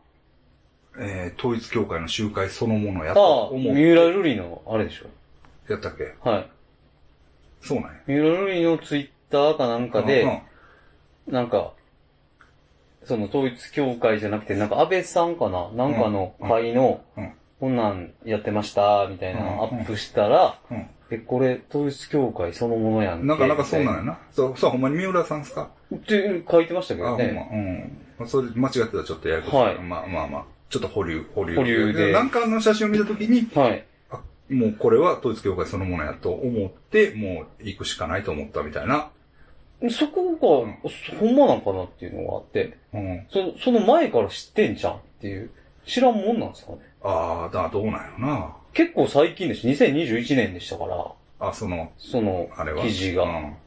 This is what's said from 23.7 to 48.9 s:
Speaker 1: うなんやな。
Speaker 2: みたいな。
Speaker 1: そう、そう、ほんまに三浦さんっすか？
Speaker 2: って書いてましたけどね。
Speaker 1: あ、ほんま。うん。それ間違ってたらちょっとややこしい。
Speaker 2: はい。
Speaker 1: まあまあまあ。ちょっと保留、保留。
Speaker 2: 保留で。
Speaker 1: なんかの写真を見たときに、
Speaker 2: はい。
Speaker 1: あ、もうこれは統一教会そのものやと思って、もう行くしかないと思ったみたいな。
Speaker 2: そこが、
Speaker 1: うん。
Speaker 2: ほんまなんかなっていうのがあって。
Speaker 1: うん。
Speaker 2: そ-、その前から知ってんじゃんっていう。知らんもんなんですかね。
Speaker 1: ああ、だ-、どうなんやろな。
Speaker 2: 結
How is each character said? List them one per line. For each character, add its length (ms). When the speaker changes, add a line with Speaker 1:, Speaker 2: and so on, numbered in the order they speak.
Speaker 1:
う 40
な 100
ん 20
や 60
な。 0
Speaker 2:
み 60
た 40
い 40
な。 20
Speaker 1:
そ 160
う、 80
そ 120
う、 20
ほ 60
ん 60
ま 80
に 60
三 100
浦 180
さ 120
ん 60
っ 20
す 100
か？ 160
Speaker 2:
っ 60
て 500
書 100
い 60
て 80
ま 80
し 60
た 60
け 60
ど 160
ね。 80
Speaker 1:
あ、 80
ほ 120
ん 20
ま。 40
う 20
ん。 40
そ 140
れ 120
間 140
違 20
っ 40
て 180
た 60
ら 60
ち 80
ょ 40
っ 20
と 100
や 80
や 60
こ 80
し 40
い。 20
Speaker 2:
は 160
い。 80
Speaker 1:
ま 240
あ 20
ま 180
あ 20
ま 140
あ。 40
ち 80
ょ 40
っ 20
と 60
保 160
留、 200
保 100
留。 100
Speaker 2:
保 80
留 300
で。 200
Speaker 1:
な 100
ん 80
か 160
の 140
写 140
真 120
を 40
見 80
た 60
と 100
き 140
に、 260
Speaker 2:
は 140
い。 180
Speaker 1:
あ、 100
も 160
う 120
こ 120
れ 80
は 200
統 140
一 100
教 140
会 100
そ 120
の 60
も 140
の 60
や 100
と 180
思 340
っ 40
て、 440
も 320
う 40
行 140
く 60
し 100
か 140
な 100
い 60
と 80
思 140
っ 40
た 120
み 100
た 100
い 60
な。 220
Speaker 2:
そ 180
こ 280
が、 280
Speaker 1:
う 20
ん。 520
Speaker 2:
ほ 80
ん 100
ま 100
な 80
ん 80
か 100
な 120
っ 80
て 140
い 20
う 140
の 100
が 60
あ 20
っ 60
て。 300
Speaker 1:
う 60
ん。 320
Speaker 2:
そ-、 320
そ 100
の 80
前 300
か 100
ら 80
知 200
っ 40
て 160
ん 60
じ 120
ゃ 40
ん 40
っ 20
て 80
い 140
う。 80
知 140
ら 100
ん 40
も 180
ん 80
な 60
ん 40
で 60
す 80
か 80
ね。 60
Speaker 1:
あ 500
あ、 20
だ-、 160
ど 120
う 40
な 40
ん 40
や 240
ろ 80
な。 300
Speaker 2:
結 200